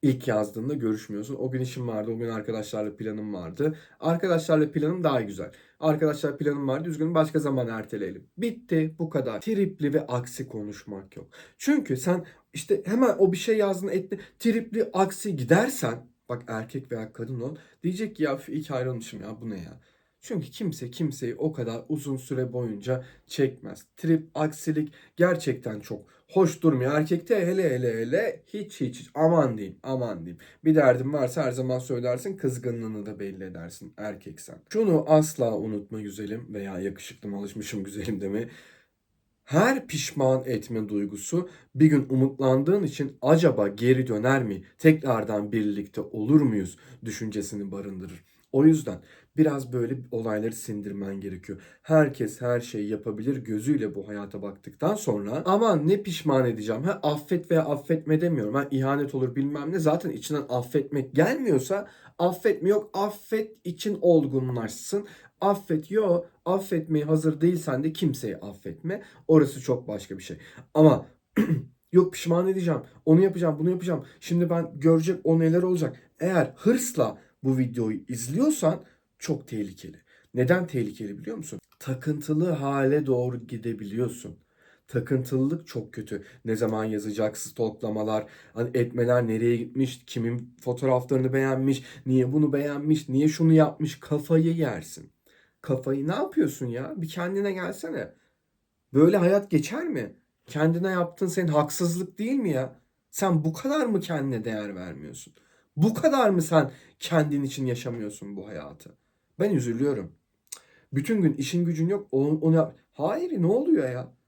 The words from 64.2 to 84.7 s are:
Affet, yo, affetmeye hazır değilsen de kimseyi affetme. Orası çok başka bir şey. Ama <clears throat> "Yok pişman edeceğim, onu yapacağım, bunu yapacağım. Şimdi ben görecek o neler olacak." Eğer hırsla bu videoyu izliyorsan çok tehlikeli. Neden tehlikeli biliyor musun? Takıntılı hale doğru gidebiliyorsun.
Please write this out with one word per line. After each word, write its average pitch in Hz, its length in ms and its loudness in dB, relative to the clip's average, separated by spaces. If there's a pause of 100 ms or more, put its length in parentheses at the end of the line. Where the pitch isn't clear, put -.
Affet, 190 500 0
yo, 190 340 2 (200)
affetmeye 165 600 0
hazır 156 360 2
değilsen 156 440 2
de 160 80 0
kimseyi 123 440 -2
affetme. 101 640 -10 (260)
Orası 143 320 6
çok - 280 -4
başka 101 300 -10
bir - 40 -16
şey. - 140 -12 (380)
Ama 151 320 8 (300)
<clears throat> - 560 -2
"Yok 180 200 6
pişman 175 360 0
edeceğim, 175 320 0 (240)
onu 160 180 8
yapacağım, 175 360 2
bunu 160 120 2
yapacağım. 175 340 -2 (160)
Şimdi 175 300 0
ben 170 200 -2 (100)
görecek 160 440 4
o 165 140 6
neler 165 240 4
olacak." 180 340 0 (240)
Eğer 175 360 2
hırsla 180 640 0 (240)
bu 135 160 2
videoyu 120 500 -2
izliyorsan 156 760 0 (340)
çok - 300 -6
tehlikeli. 95 480 -8 (380)
Neden 170 320 2
tehlikeli 104 520 -6
biliyor 220 180 -10
musun? 160 240 -12 (180)
Takıntılı 151 720 -2
hale 139 560 2
doğru 123 400 0
gidebiliyorsun. 110 920 -6 (520)